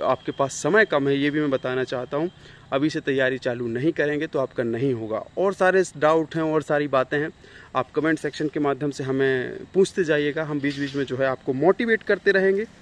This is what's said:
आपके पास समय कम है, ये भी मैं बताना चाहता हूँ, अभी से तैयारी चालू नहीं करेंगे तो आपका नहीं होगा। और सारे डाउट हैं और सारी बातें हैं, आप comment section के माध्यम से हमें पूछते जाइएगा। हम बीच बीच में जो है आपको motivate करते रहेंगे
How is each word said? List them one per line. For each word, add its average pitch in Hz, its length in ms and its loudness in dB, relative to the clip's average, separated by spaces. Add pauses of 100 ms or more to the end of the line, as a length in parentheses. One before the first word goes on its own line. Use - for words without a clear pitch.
आपके 127 300 0
पास 139 200 -2
समय 202 320 4
कम 143 240 0
है, 139 80 2
ये 143 140 0
भी 151 100 -2
मैं 147 100 0
बताना 131 340 -2
चाहता 127 320 -6
हूँ, 170 140 -2 (420)
अभी 143 180 0
से 156 100 -4
तैयारी 131 380 0
चालू 123 300 -4
नहीं 127 240 0
करेंगे 151 340 -2
तो 156 120 -4
आपका 131 240 -4
नहीं 120 320 -2
होगा। 110 300 -6 (140)
और 190 160 0
सारे 185 280 4 (140)
डाउट 156 380 2
हैं 165 80 -2
और 156 200 0
सारी 147 260 -2
बातें 135 300 0
हैं, 151 120 -2 (460)
आप 127 140 -2
comment 156 280 0
section 151 300 -4
के 160 120 -4
माध्यम 143 300 -2
से 135 140 -8
हमें 131 520 0 (180)
पूछते 185 300 2
जाइएगा। 147 400 0
हम 147 160 -4
बीच 139 180 -2
बीच 139 160 -4
में 143 100 0
जो 127 120 -6
है 135 100 0
आपको 131 260 -4
motivate 190 500 2
करते 202 280 0
रहेंगे 196 340 2 (180)